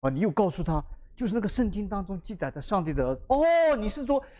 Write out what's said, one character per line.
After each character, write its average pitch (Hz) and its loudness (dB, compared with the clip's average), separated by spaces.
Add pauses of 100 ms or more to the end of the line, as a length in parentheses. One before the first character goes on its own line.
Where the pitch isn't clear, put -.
啊， - 0
你 135 -4
又 208 4
告 185 2
诉 180 -6
他 156 0 (320)
，“就 247 -4
是 196 0
那 233 2
个 208 -2
圣 226 0
经 202 -4
当 196 -4
中 185 -8
记 220 -12
载 143 -4
的 143 -10
上 190 0
帝 156 -2
的 139 0
儿 131 0
子。 127 -14
”“哦， 285 4 (320)
你 214 -2
是 277 -6
说 277 2 (180)